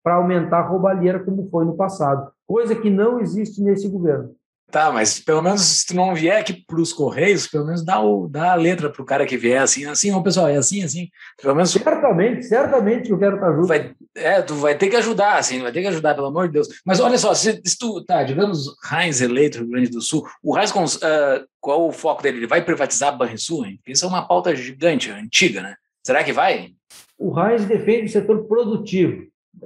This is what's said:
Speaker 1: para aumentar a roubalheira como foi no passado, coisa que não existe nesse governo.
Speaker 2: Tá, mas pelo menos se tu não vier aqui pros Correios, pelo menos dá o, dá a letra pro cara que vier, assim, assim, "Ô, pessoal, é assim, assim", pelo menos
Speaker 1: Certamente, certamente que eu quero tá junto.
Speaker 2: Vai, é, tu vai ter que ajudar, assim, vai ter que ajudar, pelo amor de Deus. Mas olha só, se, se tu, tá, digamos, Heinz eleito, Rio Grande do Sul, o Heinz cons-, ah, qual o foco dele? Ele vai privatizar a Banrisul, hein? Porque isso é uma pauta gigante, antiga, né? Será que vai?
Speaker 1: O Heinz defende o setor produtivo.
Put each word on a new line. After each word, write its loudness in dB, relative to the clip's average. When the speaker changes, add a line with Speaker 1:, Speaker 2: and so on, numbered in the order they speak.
Speaker 1:
para 2
aumentar 2
a 0
roubalheira 0
como -4
foi 0
no -2
passado, -2
coisa 0
que 0
não 2
existe -4
nesse 2
governo. -2
Speaker 2:
Tá, 2
mas 0
pelo 0
menos 0
se 0
tu -6
não 0
vier 2
aqui -4
pros -2
Correios, 0
pelo -4
menos -4
dá 0
o, 2
dá 0
a 4
letra 0
pro -12
cara 0
que -4
vier, 2
assim, 0
assim, 0
"Ô, 0
pessoal, 2
é 2
assim, 0
assim", -6
pelo 2
menos 2
Speaker 1:
Certamente, 2
certamente 2
que -2
eu 2
quero 2
tá 2
junto. 2
Speaker 2:
Vai, 0
é, 2
tu -6
vai 0
ter 2
que 2
ajudar, 2
assim, -2
vai -6
ter -2
que -2
ajudar, 0
pelo -4
amor -2
de -4
Deus. 2
Mas 2
olha 4
só, 2
se, 0
se 0
tu, -6
tá, 2
digamos, -2
Heinz -2
eleito, 2
Rio -8
Grande 0
do -6
Sul, -2
o 0
Heinz 0
cons-, -2
ah, 2
qual 0
o -2
foco -4
dele? 0
Ele -6
vai 0
privatizar 0
a -6
Banrisul, -4
hein? -14
Porque -20
isso 0
é -4
uma -4
pauta 0
gigante, -2
antiga, 0
né? -14
Será 0
que -2
vai? 0
Speaker 1:
O -4
Heinz 2
defende 0
o -6
setor 0
produtivo. 0